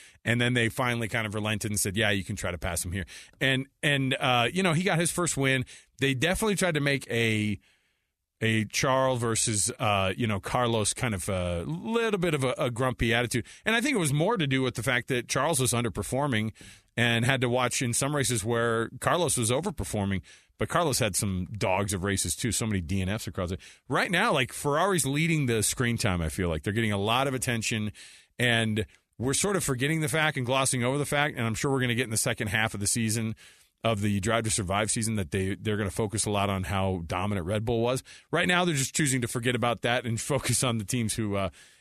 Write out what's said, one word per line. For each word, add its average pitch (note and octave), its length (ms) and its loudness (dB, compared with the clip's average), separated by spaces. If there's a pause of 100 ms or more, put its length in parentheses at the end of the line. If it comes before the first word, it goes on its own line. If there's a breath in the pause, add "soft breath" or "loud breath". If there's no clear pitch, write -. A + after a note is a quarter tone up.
(240 loud breath)
And A#2 160 2
then A#2+ 140 2
they A#2 160 2
finally A#2 380 0
kind A2+ 180 -2
of G#2 80 -6
relented G#2+ 360 -2
and G#2 80 -2
said, G2+ 200 0
"Yeah, A2 120 4
you G2 140 0
can G#2+ 120 -6
try F#2 140 -4
to F2+ 60 -4
pass E2+ 260 -4
him F2 100 -6
here." F#2 120 -4 (380 loud breath)
And, C3+ 240 0 (160)
and, C3+ 360 2
uh, A#2+ 320 2
you F3+ 120 0
know, F#3 100 2
he E3 120 2
got F3+ 140 2
his E3+ 120 0
first F3 260 -2
win. C3+ 300 0 (320 loud breath)
They C3+ 160 2
definitely F3+ 400 0
tried F3 200 0
to D3 60 0
make C#3 300 0
a, A2 480 0 (800 soft breath)
a A2 260 2
Charles C3 540 2
versus, A2+ 580 0
uh, G2 380 2
you A#2 100 0
know, G#2 140 0
Carlos A#2 540 0
kind A#2+ 200 -2
of F#2 140 -4
a F2+ 380 -2
little G#3+ 520 -2
bit E3+ 160 2
of C#3 80 0
a, B2+ 160 0
a C#3+ 120 0
grumpy A#2+ 440 0
attitude. A#2+ 300 0 (200 loud breath)
And A3 120 2
I A#3+ 40 2
think C#4 140 0
it G#3+ 60 2
was D3+ 120 0
more E3+ 240 2
to E3 100 0
do C3 160 0
with B2+ 120 -2
the A#2+ 80 -6
fact B2 260 0
that B2 200 -2
Charles D3 320 0
was A2 120 2
underperforming A#2 800 0 (460 loud breath)
and A#2 280 2
had C3+ 180 0
to B2+ 60 2
watch B2 340 0
in A#2+ 100 0
some C#3+ 240 0
races A#2+ 280 0
where A#2 460 0 (100)
Carlos D3+ 360 2
was A#2 140 0
overperforming. G#2+ 720 -2 (360 loud breath)
But A2+ 100 -2
Carlos E3 300 2
had A2 180 0
some F#2 300 0 (100)
dogs G2 360 0
of F#2 120 -2
races, G2+ 320 0
too. A2+ 160 -2
So - 140 -2
many G#2 140 0
D F#2+ 200 -2
N F#2 80 -2
Fs G#2+ 180 -4
across F2+ 240 -4
it. F2+ 100 -4 (280 loud breath)
Right F#3+ 220 0
now, G3+ 220 2
like, C3+ 200 2
Ferrari's D#3+ 540 2
leading D3+ 400 2
the A2+ 160 2
screen A#2 340 0
time, F#2 240 0
I D#2+ 80 0
feel F2 200 0
like. D#2 140 -2
They're G#2+ 100 -2
getting A2 200 0
a G2+ 60 0
lot A2+ 280 2
of C#3 80 0
attention, A2+ 560 -2 (480 loud breath)
and A2+ 480 2 (320 soft breath)
we're C3 160 0
sort F#3+ 220 2
of E3 80 0
forgetting C#3+ 380 0
the D3+ 60 0
fact D3+ 280 0
and B2+ 100 -2
glossing C3 380 0
over C3 140 0
the C#3+ 80 -2
fact, D3 300 0
and A#2 100 0
I'm A2+ 80 0
sure C#3+ 160 0
we're C3+ 100 2
gonna B2 160 0
get B2+ 80 0
in A2 60 -6
the A2+ 60 -2
second A#2 320 -2
half A2 260 0
of G#2 60 -8
the G2+ 60 -2
season, A2 480 0 (480 loud breath)
of A2+ 200 2
the G#2 180 2
Drive A2+ 240 2
to A2 60 -2
Survive G2+ 420 0
season, A2 240 0
that F#2 160 -2
they, G2 240 0
they're G#2 220 -2
gonna G2+ 120 -2
focus G#2+ 360 -2
a A2 40 0
lot G2+ 180 2
on F#2+ 160 0
how F#2+ 420 0
dominant F#2 380 -2
Red G#2+ 200 -2
Bull A#2 160 0
was. B2 240 0 (260 loud breath)
Right F3 160 2
now, F3+ 180 2
they're F3 120 2
just C3+ 180 -2
choosing C3+ 280 2
to A#2 60 -2
forget A#2+ 280 0
about A#2 260 0
that A#2+ 240 0
and A2+ 140 -2
<laughs> - 0 -
focus - 420 0
on A#2 160 2
the G#2+ 60 -4
teams A2+ 300 -2
who, G#2 200 0
uh, G2 140 0 (320 loud breath)